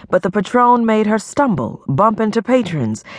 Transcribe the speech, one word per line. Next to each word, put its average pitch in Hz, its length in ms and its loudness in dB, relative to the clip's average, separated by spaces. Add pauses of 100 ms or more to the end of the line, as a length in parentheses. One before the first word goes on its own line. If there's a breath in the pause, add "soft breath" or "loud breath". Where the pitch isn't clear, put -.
but 185 140 2
the 185 80 -2
Patron 240 520 2
made 214 220 2
her 214 120 0
stumble, 208 680 -2
bump 202 320 2
into 220 240 0
patrons, 165 640 -2 (140 loud breath)